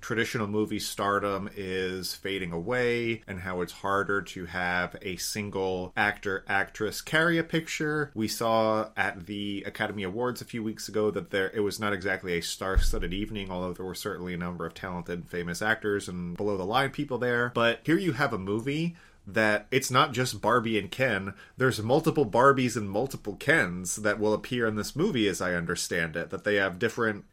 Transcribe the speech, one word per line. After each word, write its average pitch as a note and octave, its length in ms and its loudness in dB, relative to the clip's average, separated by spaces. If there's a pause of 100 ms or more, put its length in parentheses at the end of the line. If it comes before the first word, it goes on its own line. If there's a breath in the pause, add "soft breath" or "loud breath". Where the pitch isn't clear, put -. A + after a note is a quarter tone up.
traditional A2 440 0
movie G#2+ 320 0
stardom G2+ 800 0
is F#2 580 -4
fading F#2+ 380 -4
away A#2+ 760 0
and F#2+ 140 -8
how F2+ 220 -4
it's F2 100 -4
harder G2 480 0
to F2+ 240 -8
have F2 560 0
a F#2 160 -6
single F#2+ 800 -2
actor, G#2 520 0
actress G2 520 0
carry E3 380 2
a D#3+ 40 2
picture. D#3 720 -2
We G#2+ 140 0
saw A2 720 2
at G2 260 -2
the G2+ 400 -6
Academy G#2 380 -4
Awards A#2 400 -4
a - 20 -12
few A#2 180 -8
weeks G#2+ 280 -6
ago G#2+ 200 2
that F#2 200 -4
there, G2 240 2
it A2 60 0
was G2+ 200 0
not G#2 140 0
exactly F#2+ 400 -2
a E2+ 80 0
star-studded F2+ 720 2
evening, G2+ 360 -4
although F2+ 220 -4
there F#2 140 -8
were F2+ 80 -6
certainly F2+ 400 -6
a - 20 -4
number F2 300 -6
of E2 80 -8
talented, F2+ 560 -6
famous F2 320 -4
actors G#2+ 440 0
and F2 300 -6
below-the-line G#2 540 0
people C3+ 260 -4
there. A#2+ 340 0 (120)
But A#2 220 2
here D#3+ 120 4
you F3+ 180 0
have C3 180 0
a G#2 60 -2
movie C3 580 -2 (280 soft breath)
that G#2+ 460 4
it's B2 180 2
not C3+ 240 4
just A#2 280 -2
Barbie A2+ 360 4
and F#2+ 140 -2
Ken. G2+ 420 0 (240 soft breath)
There's A#2+ 240 2
multiple C#3+ 460 4
Barbies B2 500 6
and G#2 140 -2
multiple A2 460 -4
Kens F#2 580 2
that G#2 240 0
will G#2+ 160 4
appear A#2 320 -2
in G#2+ 80 0
this G#2+ 220 -4
movie, C#3 320 2
as F2 120 0
I F2+ 140 0
understand E2+ 600 -2
it, D#2+ 140 -4
that F#2 120 -6
they G#2 140 2
have F#2+ 240 2
different A2 520 0